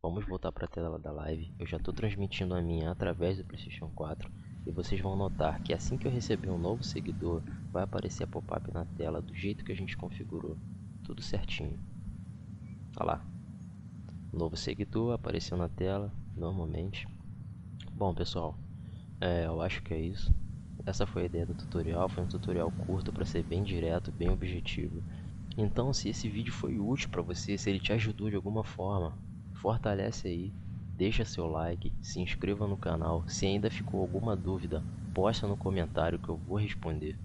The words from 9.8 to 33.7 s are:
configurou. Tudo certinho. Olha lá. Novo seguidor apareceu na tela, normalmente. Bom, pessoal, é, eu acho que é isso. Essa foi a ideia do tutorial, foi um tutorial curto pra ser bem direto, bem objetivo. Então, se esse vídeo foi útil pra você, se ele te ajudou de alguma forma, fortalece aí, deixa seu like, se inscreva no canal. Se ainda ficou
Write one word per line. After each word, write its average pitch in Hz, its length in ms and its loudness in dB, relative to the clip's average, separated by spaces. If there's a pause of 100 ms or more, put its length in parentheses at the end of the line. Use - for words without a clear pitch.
configurou. 90 600 -4 (480)
Tudo - 160 -6
certinho. 76 580 -2 (1160)
Olha - 160 2
lá. - 120 -4 (1040)
Novo 82 260 0
seguidor 110 560 0
apareceu 85 440 0
na 85 120 2
tela, 98 440 0 (220)
normalmente. 85 720 -2 (840)
Bom, 95 200 4
pessoal, 82 460 0 (640)
é, 87 240 4
eu 82 160 2
acho 85 200 0
que - 120 -2
é 80 60 0
isso. 85 360 6 (500)
Essa 98 200 4
foi 90 180 0
a - 20 2
ideia 85 200 2
do 87 80 -2
tutorial, 82 540 0
foi 92 160 0
um 92 40 0
tutorial 90 440 0
curto 90 400 0
pra 87 140 0
ser 82 180 0
bem 82 180 0
direto, 87 480 2
bem 85 200 2
objetivo. 87 760 0 (540)
Então, 110 340 4
se - 160 2
esse 110 220 0
vídeo 104 240 -2
foi - 260 0
útil 120 300 2
pra 90 120 0
você, 87 360 0
se - 120 2
ele 98 100 4
te 101 120 0
ajudou 107 380 2
de 101 80 2
alguma 104 260 0
forma, 92 540 0 (380)
fortalece 104 720 2
aí, 90 240 -2 (420)
deixa 104 300 4
seu - 200 -2
like, 82 460 2 (100)
se - 200 -2
inscreva 101 460 2
no 98 100 2
canal. 82 500 2
Se - 180 0
ainda 101 240 4
ficou 98 300 0